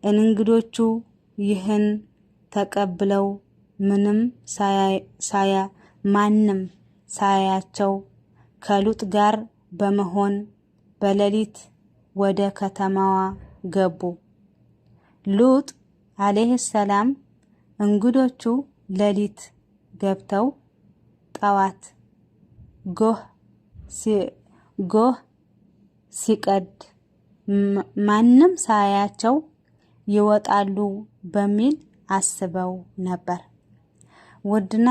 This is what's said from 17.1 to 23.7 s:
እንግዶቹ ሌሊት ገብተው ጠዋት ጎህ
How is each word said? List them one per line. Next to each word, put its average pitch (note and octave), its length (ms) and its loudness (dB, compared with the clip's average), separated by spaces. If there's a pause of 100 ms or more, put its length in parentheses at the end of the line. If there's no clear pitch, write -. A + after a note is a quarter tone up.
እንግዶቹ A3+ 640 0 (500)
ሌሊት G3+ 480 -2 (520)
ገብተው G3 540 -4 (1000)
ጠዋት G3 360 0 (1120)
ጎህ A3 240 0 (760)